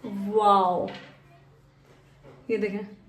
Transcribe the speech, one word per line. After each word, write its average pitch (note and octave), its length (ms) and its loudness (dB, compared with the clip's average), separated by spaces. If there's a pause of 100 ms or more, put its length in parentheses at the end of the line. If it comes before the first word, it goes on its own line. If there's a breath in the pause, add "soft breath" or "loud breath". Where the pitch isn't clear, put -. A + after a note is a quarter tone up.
वाओ, G3+ 800 2 (1600)
ये A3 80 0
देखें G3+ 280 -4 (220)